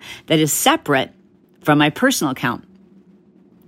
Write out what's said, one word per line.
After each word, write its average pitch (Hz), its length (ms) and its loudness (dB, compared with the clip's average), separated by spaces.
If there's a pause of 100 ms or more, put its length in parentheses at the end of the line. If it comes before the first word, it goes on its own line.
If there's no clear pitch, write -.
(280)
that 160 100 2
is 156 160 0
separate 254 580 0 (500)
from 147 180 2
my 147 100 2
personal 202 420 -2
account. - 340 -6 (1040)